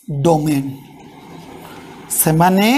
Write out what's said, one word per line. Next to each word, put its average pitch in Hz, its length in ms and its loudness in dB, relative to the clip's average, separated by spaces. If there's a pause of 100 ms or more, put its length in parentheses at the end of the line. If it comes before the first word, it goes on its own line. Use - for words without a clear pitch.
(260)
ଡୋମେନ୍। 151 440 0 (1400)
ସେମାନେ 185 680 2